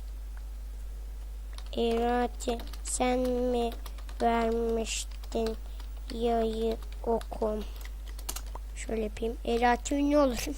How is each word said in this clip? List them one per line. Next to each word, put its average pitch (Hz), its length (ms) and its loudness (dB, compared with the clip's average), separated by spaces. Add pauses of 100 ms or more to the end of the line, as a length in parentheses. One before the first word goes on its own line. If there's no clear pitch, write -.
(1800)
Erati, 233 800 2 (260)
sen 254 360 2
mi 247 520 2 (500)
vermiştin 226 1300 2 (580)
yayı, 226 640 2 (260)
okum? 220 600 0 (1120)
Şöyle 226 260 -2
yapayım. 226 440 -2
Erati 240 500 4
ünlü 285 220 6
olur. 269 280 6 (120)